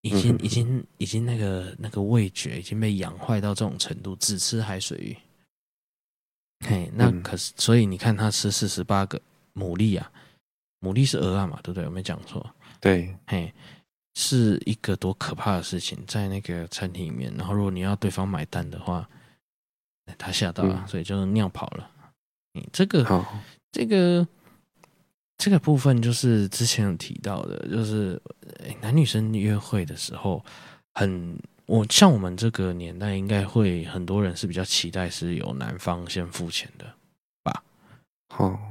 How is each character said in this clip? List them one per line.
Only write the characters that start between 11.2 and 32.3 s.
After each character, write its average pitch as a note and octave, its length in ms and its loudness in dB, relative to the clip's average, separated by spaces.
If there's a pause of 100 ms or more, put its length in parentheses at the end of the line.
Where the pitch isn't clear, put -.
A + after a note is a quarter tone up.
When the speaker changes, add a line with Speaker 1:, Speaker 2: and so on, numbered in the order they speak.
Speaker 1:
啊 G2 120 0
嘛， D2+ 160 -8
对 F2 100 -8
不 F#2+ 60 -6
对？ E2 60 -4
我 D2 60 -6
没 F#2 120 -8
讲 E2 220 -6
错。 - 220 -12 (320)
Speaker 2:
对。 F#2 360 2 (120)
Speaker 1:
嘿， F2 240 -2 (640)
是 A2+ 500 4
一 A2 100 0
个 - 200 -2
多 F#2+ 200 -2
可 - 180 -6
怕 G2+ 240 0
的 F2 60 -4
事 F2+ 160 -6
情， - 180 -8 (100)
在 G2+ 200 -2
那 G2 120 -4
个 F2 280 -6
餐 F#2 240 -8
厅 F2 140 -8
里 D#2+ 40 -6
面， B1+ 260 -6
然 - 100 -6
后 G2 80 -4
如 G2+ 100 2
果 G2 80 0
你 F#2 80 -4
要 G2 160 0
对 G2+ 160 -2
方 F#2+ 160 -2
买 F2 180 -4
单 F2 240 -6
的 F2+ 100 -10
话， F2 280 -4 (1120)
他 - 140 -8
吓 F#2 200 0
到 - 120 -2
了， F#2 200 2
Speaker 2:
嗯。 F#2+ 40 -10
Speaker 1:
所 G2 120 -6
以 E2 40 -6
就 G2 220 -2
尿 G2+ 240 2
跑 - 220 -8
了。 - 200 -12 (640)
嗯， - 180 -10
这 F#3+ 140 2
个， F#3 200 4
Speaker 2:
好。 G2+ 340 0 (320)
Speaker 1:
这 - 140 -2
个， F3 420 4 (1120)
这 - 80 2
个 G3 80 8
部 D3+ 180 6
分 C3 240 6
就 A#2 140 2
是 A2+ 360 4
之 A#2 180 0
前 G#2+ 180 2
有 F#2+ 120 0
提 - 180 -10
到 F#2+ 320 -4
的， G1+ 200 -8
就 G#2 160 0
是， G#2+ 380 -2 (380)
诶， - 200 -12
男 A2 160 0
女 D#3+ 80 8
生 A2 300 2
约 G#2 240 2
会 G2+ 260 0
的 D2+ 140 -6
时 - 180 -8
候， F#2 300 -2 (480)
很， F2+ 420 -2 (300)
我， A2 240 4
像 F#3+ 240 10
我 - 20 6
们 F#2 220 -2